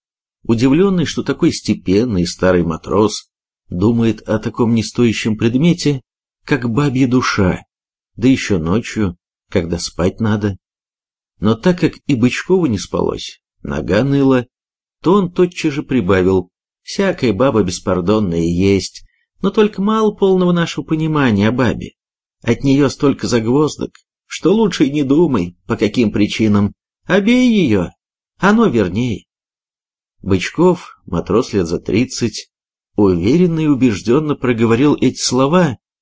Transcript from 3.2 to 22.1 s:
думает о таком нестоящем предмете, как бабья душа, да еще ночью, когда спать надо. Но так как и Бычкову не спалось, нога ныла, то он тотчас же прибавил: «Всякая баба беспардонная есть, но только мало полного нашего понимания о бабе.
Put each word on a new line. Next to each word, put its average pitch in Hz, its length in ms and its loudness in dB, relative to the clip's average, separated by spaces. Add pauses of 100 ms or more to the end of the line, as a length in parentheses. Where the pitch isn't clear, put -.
думает 113 600 0
о 110 100 0
таком 117 340 -2
нестоящем 113 640 0
предмете, 135 640 0 (440)
как 120 260 -2
бабья 131 360 0
душа, 113 560 0 (520)
да 113 140 0
еще 113 280 0
ночью, 92 600 -4 (320)
когда 87 300 -2
спать - 420 -4
надо. 104 360 -2 (800)
Но 107 160 0
так 180 260 0
как - 140 0 (100)
и 143 100 0
Бычкову 160 520 0
не 107 100 -2
спалось, - 640 -6 (200)
нога 76 420 -2
ныла, 135 440 2 (540)
то 170 120 2
он 190 200 0
тотчас 175 400 -2
же 143 100 -6
прибавил: 92 640 0 (320)
«Всякая 175 520 -2
баба 110 300 0
беспардонная 90 760 -2
есть, 90 680 -2 (360)
но 196 100 -2
только 208 300 0
мало 214 300 0
полного 185 420 2
нашего 165 320 -4
понимания 147 640 0
о - 20 -2
бабе. 120 400 -2 (500)